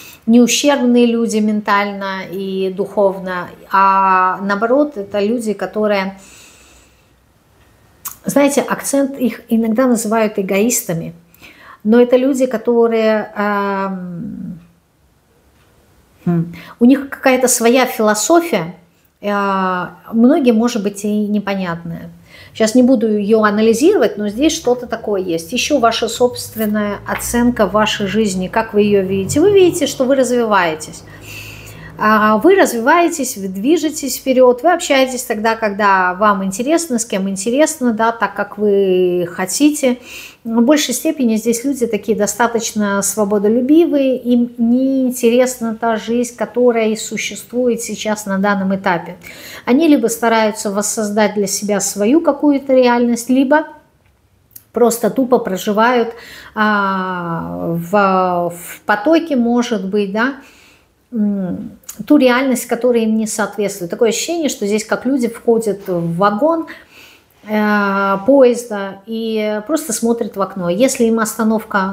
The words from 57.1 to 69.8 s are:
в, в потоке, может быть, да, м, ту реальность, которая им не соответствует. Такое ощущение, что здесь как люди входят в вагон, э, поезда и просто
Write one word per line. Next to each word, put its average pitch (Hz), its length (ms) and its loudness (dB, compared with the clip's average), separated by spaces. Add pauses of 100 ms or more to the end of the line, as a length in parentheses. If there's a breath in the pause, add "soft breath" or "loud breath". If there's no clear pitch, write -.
в, 170 160 -8
в 185 920 0
потоке, 311 500 0
может 233 500 0
быть, 196 280 -2
да, 240 220 -2 (760 loud breath)
м, 202 600 -4 (340)
ту 294 120 4
реальность, 254 480 2
которая 233 380 0
им 220 140 0
не 220 100 -2
соответствует. 196 640 -4
Такое - 180 2
ощущение, 311 380 -2
что - 180 -6
здесь 214 200 -2
как - 200 -4
люди 247 220 0
входят 226 600 -2
в 170 280 -2
вагон, 277 520 0 (800 loud breath)
э, 202 760 0
поезда 226 800 2
и 220 640 -4
просто 302 240 -4